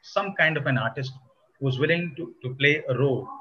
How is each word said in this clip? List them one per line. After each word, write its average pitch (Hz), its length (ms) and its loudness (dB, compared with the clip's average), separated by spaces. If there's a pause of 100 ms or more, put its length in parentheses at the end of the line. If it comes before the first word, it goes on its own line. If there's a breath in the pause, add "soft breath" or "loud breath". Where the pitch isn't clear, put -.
some 294 300 -2
kind 156 240 2
of 139 80 -4
an 135 120 2
artist 131 360 -4 (480)
who's 131 180 0
willing 165 380 2
to, - 260 -10
to 127 120 -6
play 143 340 2
a 123 80 2
role 127 320 2 (120)